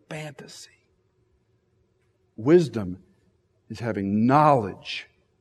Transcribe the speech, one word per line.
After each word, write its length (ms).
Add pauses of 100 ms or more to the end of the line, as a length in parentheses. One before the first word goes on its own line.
fantasy. 600 (1700)
Wisdom 680 (680)
is 100
having 480
knowledge, 800 (340)